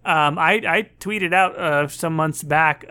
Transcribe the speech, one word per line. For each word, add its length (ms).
Um, 320
I, 160
I 220
tweeted 340
out, 240
uh, 300
some 280
months 280
back, 480